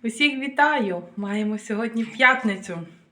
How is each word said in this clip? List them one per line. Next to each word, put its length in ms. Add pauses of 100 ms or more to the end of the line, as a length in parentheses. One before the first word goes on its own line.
Усіх 360
вітаю! 640 (140)
Маємо 400
сьогодні 480
п'ятницю. 760 (320)